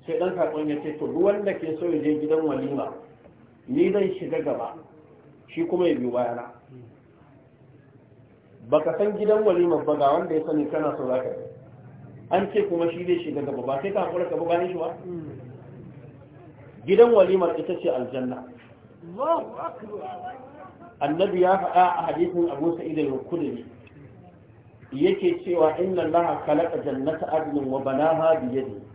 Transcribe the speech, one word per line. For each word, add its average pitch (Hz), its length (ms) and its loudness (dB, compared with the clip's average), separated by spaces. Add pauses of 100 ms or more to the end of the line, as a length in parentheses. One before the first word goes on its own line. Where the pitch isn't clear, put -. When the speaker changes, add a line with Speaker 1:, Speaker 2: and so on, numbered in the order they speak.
Speaker 1:
Sai 160 120 -2
ɗan 180 160 0
saƙon 156 340 -2
ya 147 120 -2
ce, 151 160 -8
"To, 151 100 -6
duk 151 140 -2
wanda 202 320 2
ke 156 260 -6
so 175 60 -4
ya 156 160 0
je 151 180 0
gidan 156 260 2
walima, 135 480 -2 (760)
ni 170 240 2
zan 196 180 2 (100)
shiga 165 240 -4
gaba, 117 300 -4 (760)
shi 165 180 -4
kuma 175 220 2
ya 147 80 4
biyo 123 160 -2
bayana." 120 400 -4 (2250)
Baka 156 280 2
san 208 200 0
gidan 214 260 2
walima 175 420 2
ba, 151 120 2
ga 139 200 4
wanda 170 160 -2
ya 156 120 0
sani 151 240 0
kana 156 280 -2
so 135 100 -6
za 127 140 0
ka - 80 -6
je. - 160 -10 (840)
An 196 200 0
ce 208 160 2
kuma 170 220 0
shi 175 160 -6
zai 175 180 2
shiga 143 220 -4
gaba, - 160 -6
ba 165 200 -2
sai 196 120 -4
ka 190 140 0
haƙura 175 220 -2
ka 165 60 -4
bi 170 100 -2
bayan 175 220 2
shi 180 100 -6
ba? 165 200 -4 (1900)
Gidan 226 280 8
walimar 185 460 6
ita 175 200 -4
ce 175 100 -2
aljanna. 127 540 -4 (720)
Speaker 2:
Allahu 294 400 -2
Akbar. 359 800 -10 (680)
Speaker 1:
Annabi 175 400 2
ya 185 160 6
faɗa 180 260 4 (160)
a - 80 -2
hadisin 170 420 0
Abu 160 280 -2
Sa'id 156 220 -6
al-Khudri, 135 680 -4 (1300)
yake 175 520 2
cewa, 160 360 4
"Inna 180 240 0
Allaha 160 420 2
khalaqa 165 380 2
jannata 143 440 -2
adnin 147 420 0
wa 131 100 -2
banaha 160 640 2
bi 123 160 -4
yadihi." - 240 -6 (140)